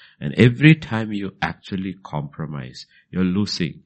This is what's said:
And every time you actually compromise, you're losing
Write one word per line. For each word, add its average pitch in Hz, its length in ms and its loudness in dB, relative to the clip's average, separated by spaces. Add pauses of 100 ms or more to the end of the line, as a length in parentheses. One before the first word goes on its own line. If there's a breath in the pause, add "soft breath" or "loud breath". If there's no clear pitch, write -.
(200 soft breath)
And 73 160 -8
every 127 400 8
time 110 360 -6
you 98 300 -6
actually 92 640 -6
compromise, 73 800 -10 (240 soft breath)
you're 92 140 -2
losing 92 640 -2